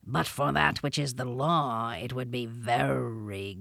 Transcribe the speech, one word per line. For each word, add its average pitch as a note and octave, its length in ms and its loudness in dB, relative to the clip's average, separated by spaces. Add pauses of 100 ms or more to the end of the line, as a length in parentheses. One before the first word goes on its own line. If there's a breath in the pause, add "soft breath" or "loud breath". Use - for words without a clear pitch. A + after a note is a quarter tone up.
But C#3+ 200 2
for C#3+ 240 0
that D3 320 4
which C#3+ 160 0
is C#3 160 0
the B2+ 100 -4
law, B2+ 640 2
it A#2+ 220 -6
would B2+ 160 -2
be B2 160 -2
very A2+ 1160 -2